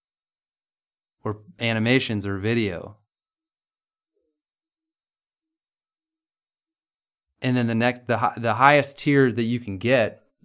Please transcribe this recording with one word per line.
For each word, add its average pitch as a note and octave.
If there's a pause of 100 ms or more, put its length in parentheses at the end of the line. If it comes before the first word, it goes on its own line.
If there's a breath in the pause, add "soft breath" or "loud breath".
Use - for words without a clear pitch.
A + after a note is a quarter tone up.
(1200)
or G#2+ (200)
animations A2+
or G2
video? G#2 (4000)
And B2+
then A#2+
the A#2
next, A#2+
the A2+
hi-, -
the A2+
highest C#3
tier C#3
that A2
you A#2
can G2
get A2+ (180)